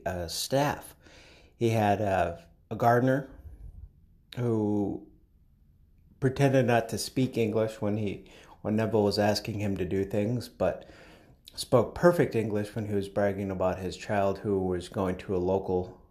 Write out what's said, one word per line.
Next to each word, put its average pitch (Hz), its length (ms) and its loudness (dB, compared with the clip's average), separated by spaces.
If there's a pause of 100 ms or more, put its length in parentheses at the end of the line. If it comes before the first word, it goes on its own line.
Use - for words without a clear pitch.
a 87 240 -6
staff. - 680 -2 (600)
He 117 140 2
had 104 320 4
a, 90 420 0 (260)
a 110 60 -6
gardener 120 540 2 (1040)
who 104 680 0 (1120)
pretended 131 480 4
not 117 220 2
to - 80 -6
speak 127 400 -2
English 110 460 0
when 104 160 0
he, 104 260 -6 (380)
when 107 120 -2
Neville 107 300 2
was 101 140 2
asking 104 420 0
him 101 160 -2
to 92 80 -2
do 95 180 -2
things, 107 460 -2
but - 400 -2 (680)
spoke - 400 0
perfect 170 400 4
English 104 400 -2
when 107 140 -6
he 104 60 -2
was 98 120 0
bragging 101 440 0
about 92 280 0
his 92 200 -8
child 98 400 0
who 101 200 0
was 90 300 -2
going 95 280 -2
to 95 200 -4
a - 20 0
local 92 640 -2 (100)